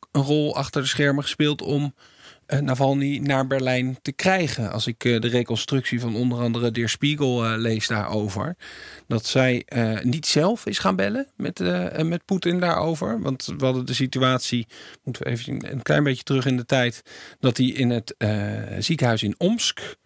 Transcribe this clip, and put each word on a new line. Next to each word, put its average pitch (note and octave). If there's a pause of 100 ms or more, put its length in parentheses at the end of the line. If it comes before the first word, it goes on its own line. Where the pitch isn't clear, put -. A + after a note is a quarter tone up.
(100)
een C#3
rol D3
achter C#3
de B2+
schermen C#3+
gespeeld D3
om, C#3+ (520)
eh, C3+
Navalny C#3
naar C3+
Berlijn C3
te C#3+
krijgen. E3+
Als A2+
ik, -
eh, A#2+
de A#2+
reconstructie A#2+
van A#2
onder B2
andere A#2+
Der A2+
Spiegel, C#3
eh, A2+
lees A2+
daarover. G#2+ (520)
Dat A2+
zij, B2+
eh, A2
niet D3
zelf F#3
is G#3
gaan F#3+
bellen G#3 (100)
met, -
eh, F3+
eh, D#3+
met E3+
Poetin F3+
daarover. E3+
Want C3+
we C#3
hadden C3
de B2+
situatie, B2+ (380)
moeten -
we -
even B2
een, -
een B2
klein D3
beetje C#3
terug C3+
in C3
de B2
tijd, B2 (380)
dat B2
hij B2+
in B2+
het, A#2
eh, G#2+ (500)
ziekenhuis A#2+
in G2+
Omsk -